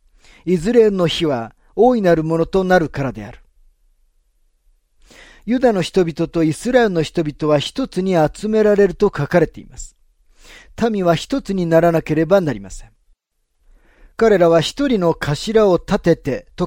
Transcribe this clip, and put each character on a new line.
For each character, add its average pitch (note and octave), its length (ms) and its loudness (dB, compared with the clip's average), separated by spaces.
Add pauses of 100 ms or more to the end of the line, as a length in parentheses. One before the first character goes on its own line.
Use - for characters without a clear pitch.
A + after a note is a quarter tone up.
(440)
い F3+ 140 0
ず F3+ 140 -2
れ A3+ 180 6
の F#3 160 0
日 E3 180 -4
は A#2+ 300 -4 (200)
大 B3 220 4
い G#3+ 60 -2
な F3 120 4
る D#3+ 100 0
も D#3+ 140 -2
の E3 80 0
と F#3+ 180 -2
な F#3 140 2
る D#3 120 0
か C#3 140 -6
ら B2+ 80 -6
で G#2 120 -14
あ G2 60 -16
る。 - 80 -20 (2000)
ユ A#3+ 140 -2
ダ B3 120 4
の F#3+ 100 -2
人 - 180 -2
々 E3 260 -2
と E3 160 -4
イ D#3 100 0
ス A#3 200 -6
ラ B3+ 80 4
エ A#3 40 2
ル G#3 60 0
の E3+ 120 -2
人 E3 220 -6
々 D3+ 280 -4
は D3 60 2
一 - 280 -6
つ - 160 -6
に F#3+ 120 -2
集 D#3+ 340 -2
め G#3+ 140 0
ら G#3 120 2
れ G3 140 4
る F3 60 -8
と G#3 120 0
書 D3 220 -4
か F3 120 2
れ D#3 60 2
て - 140 -20
い - 60 -20
ま - 100 -20
す。 - 180 -20 (960)
民 G3+ 140 -2
は E3+ 100 4
一 - 280 -6
つ G3 120 -8
に F3+ 120 -2
な E3 140 4
ら E3+ 120 2
な D#3+ 100 0
け D#3 140 -4
れ D#3+ 100 0
ば G3 140 2
な D3+ 120 -4
り G#2+ 60 -10
ま G2 120 -18
せ - 160 -20
ん。 - 40 -20 (1300)
彼 G#3+ 220 2
ら E3+ 100 4
は E3 120 4
一 C#4 260 -4
人 A#3 140 0
の E3+ 140 2
頭 G#3 520 0
を F3+ 100 4
立 - 220 -4
て E3 180 2
て A#2+ 300 -8 (100)
と F3+ 100 -4